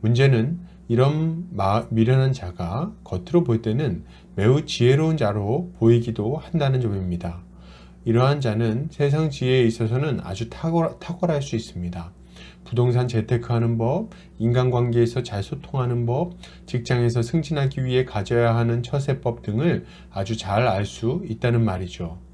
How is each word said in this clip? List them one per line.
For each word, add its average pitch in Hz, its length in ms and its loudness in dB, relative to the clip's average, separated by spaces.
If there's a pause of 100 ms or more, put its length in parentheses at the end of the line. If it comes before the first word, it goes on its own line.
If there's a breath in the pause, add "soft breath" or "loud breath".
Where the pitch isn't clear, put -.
문제는 123 580 4 (280 loud breath)
이런 156 640 2
마-, 98 380 0
미련한 127 420 4
자가 98 640 -6 (100)
겉으로 98 400 0
볼 113 200 0
때는 107 400 -2 (320 loud breath)
매우 131 300 2
지혜로운 151 520 2
자로 107 640 -2
보이기도 117 560 4
한다는 139 460 0
점입니다. 90 600 -4 (640 loud breath)
이러한 131 380 2
자는 117 500 -2
세상 147 400 0
지혜에 127 320 2
있어서는 117 580 0
아주 98 280 -8
탁월-, 165 500 -2
탁월할 170 420 -2
수 139 140 -6
있습니다. 87 560 -6 (540 loud breath)
부동산 123 420 2
재테크하는 117 720 0
법, 143 320 -2 (300 loud breath)
인간관계에서 120 840 2
잘 98 200 -6
소통하는 123 600 -4
법, 147 280 -2 (320 loud breath)
직장에서 120 560 0
승진하기 139 640 0
위해 127 200 2
가져야 117 500 2
하는 117 280 2
처세법 135 600 -2
등을 120 420 0 (260 loud breath)
아주 98 240 -4
잘 110 320 0
알 101 180 0
수 131 420 -4
있다는 117 360 0
말이죠. 90 560 -4 (140)